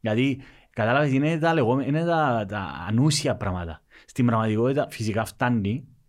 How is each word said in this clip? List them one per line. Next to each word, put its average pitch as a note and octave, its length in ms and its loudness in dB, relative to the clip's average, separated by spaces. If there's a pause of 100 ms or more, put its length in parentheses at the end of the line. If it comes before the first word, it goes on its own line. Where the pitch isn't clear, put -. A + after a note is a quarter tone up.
Γιατί, B2+ 400 0 (280)
κατάλαβες, C3 420 0
είναι D3 260 0
τα E3 160 2
λεγόμενα, C3 340 2
είναι D#3 180 0
τα, D3 420 0
τα E2+ 400 -8
ανούσια C3 480 2
πράγματα. F2+ 460 -6 (240)
Στην - 200 -2
πραγματικότητα, A2+ 640 2
φυσικά A2 360 -2
φτάνει A#2+ 640 -2 (220)